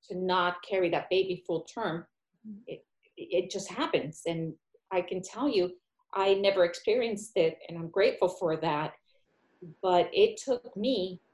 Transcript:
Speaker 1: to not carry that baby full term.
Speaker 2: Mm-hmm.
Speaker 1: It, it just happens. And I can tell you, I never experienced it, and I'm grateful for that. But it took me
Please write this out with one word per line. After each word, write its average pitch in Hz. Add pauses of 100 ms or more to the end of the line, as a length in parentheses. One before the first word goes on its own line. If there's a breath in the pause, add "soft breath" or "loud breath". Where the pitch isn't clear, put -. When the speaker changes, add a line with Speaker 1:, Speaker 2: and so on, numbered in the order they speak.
Speaker 1:
to 180
not 180 (120)
carry 185
that 160
baby 185
full 160
term. 175 (440)
Speaker 2:
Mm-hmm. 208
Speaker 1:
It, - (320)
it 190
just -
happens. 233
And 165 (360)
I 185
can 185
tell 262
you, 185 (420)
I 196
never 196
experienced 214
it, 160 (100)
and 170
I'm 165
grateful 190
for 165
that. 156 (880)
But 180
it 208
took -
me 190 (140)